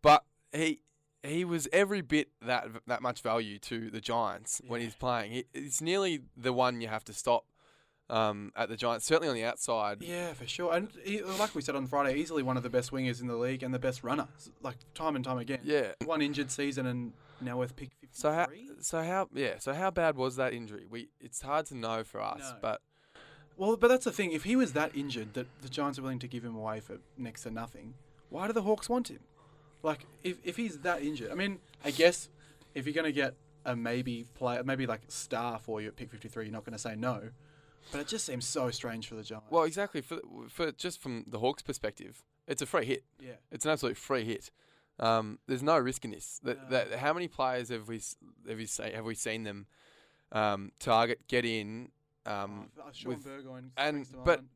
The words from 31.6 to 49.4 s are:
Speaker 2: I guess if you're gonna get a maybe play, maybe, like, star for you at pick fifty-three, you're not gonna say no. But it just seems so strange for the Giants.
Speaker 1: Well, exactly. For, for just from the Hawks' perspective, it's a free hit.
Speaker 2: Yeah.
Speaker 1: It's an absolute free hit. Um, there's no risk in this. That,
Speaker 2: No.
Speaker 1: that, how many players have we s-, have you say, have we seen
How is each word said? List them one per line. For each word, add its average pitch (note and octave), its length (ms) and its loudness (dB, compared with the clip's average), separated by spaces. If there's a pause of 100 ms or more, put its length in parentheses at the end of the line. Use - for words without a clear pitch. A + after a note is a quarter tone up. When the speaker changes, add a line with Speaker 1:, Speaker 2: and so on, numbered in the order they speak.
Speaker 2:
I C#3+ 80 0
guess D#3+ 360 6 (460)
if C3 100 -4
you're D3 100 -2
gonna D#3+ 160 2
get C3+ 240 2 (300)
a B2+ 100 0
maybe A#2+ 600 -2
play, B2 300 0
maybe, C3+ 220 0
like, A2 220 -2
star A#2 500 -4
for A2 220 -6
you G#2+ 80 -6
at - 80 -12
pick A#2 140 -10
fifty-three, A2+ 340 -10
you're G#2+ 80 -6
not A2 140 -8
gonna A2+ 120 -8
say A2 160 -6
no. A2 360 -2 (600)
But C#3+ 100 -4
it D3 60 -6
just A3 180 -4
seems B2+ 220 -4
so B2+ 240 0
strange A2+ 380 -6
for A2+ 80 -10
the G#2+ 80 -10
Giants. G#2+ 260 -12
Speaker 1:
Well, D#3+ 140 8
exactly. E3 380 -2
For, - 180 -8 (280)
for D#3+ 220 0
just - 320 -6
from A#2+ 240 -6
the A2+ 140 -6
Hawks' C3 220 2
perspective, - 600 -6 (240)
it's C#3+ 160 -4
a C3 40 -4
free D#3 200 2
hit. C3 160 0 (160)
Speaker 2:
Yeah. C3 140 -16 (180)
Speaker 1:
It's D3+ 140 -8
an D#3 80 4
absolute B2+ 240 2
free B2+ 280 0
hit. - 280 -4 (480)
Um, A2 480 2
there's C3 160 0
no D#3+ 140 6
risk B2+ 260 0
in A2 80 -6
this. - 320 -12
That, C3 180 -2
Speaker 2:
No. C3 80 -16
Speaker 1:
that, G#2+ 300 2
how D3 120 2
many F3 140 -2
players B2+ 440 -2
have A2 180 -6
we A#2 80 -6
s-, - 180 -10 (340)
have A2 120 -6
you A2 80 -6
say, G#2+ 240 -4
have A2 120 -6
we A2 120 -4
seen A2+ 260 -2